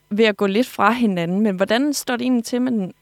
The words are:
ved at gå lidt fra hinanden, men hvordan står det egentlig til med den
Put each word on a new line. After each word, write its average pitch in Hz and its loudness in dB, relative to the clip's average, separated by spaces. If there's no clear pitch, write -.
ved 214 2
at 208 2
gå 202 0
lidt 214 2
fra 202 0
hinanden, 190 0
men 208 2
hvordan 226 0
står 254 -4
det 233 -4
egentlig 247 0
til 247 -4
med 254 -2
den 196 -4